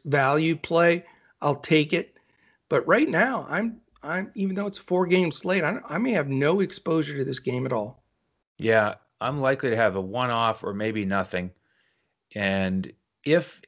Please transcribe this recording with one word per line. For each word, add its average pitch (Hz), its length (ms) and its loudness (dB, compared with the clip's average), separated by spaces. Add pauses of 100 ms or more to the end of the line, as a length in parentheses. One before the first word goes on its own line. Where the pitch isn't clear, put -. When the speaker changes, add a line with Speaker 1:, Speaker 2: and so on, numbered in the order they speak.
Speaker 1:
value 147 500 2
play, 170 500 2 (360)
I'll 143 140 0
take 156 380 2
it. - 240 -4 (500)
But 143 180 0
right - 220 4
now, 190 420 0
I'm, 220 300 -4 (240)
I'm, 175 320 -6
even 190 200 -4
though 202 120 -4
it's 202 100 -10
a - 60 -20
four-game 180 480 2
slate, 180 320 -2
I, 185 240 -2
I 151 100 -6
may 247 140 -2
have 156 160 0
no 143 320 2
exposure 160 580 -2
to 139 60 -2
this 131 160 -4
game 127 260 -4
at 131 80 -4
all. 110 300 -6 (540)
Speaker 2:
Yeah, 107 380 2 (260)
I'm 139 180 -4
likely 135 300 0
to 110 80 0
have 107 180 2
a 98 60 -2
one-off 117 640 -2
or 104 100 -6
maybe 107 320 -4
nothing. 92 460 -4 (840)
And 95 560 -2 (320)
if 160 440 0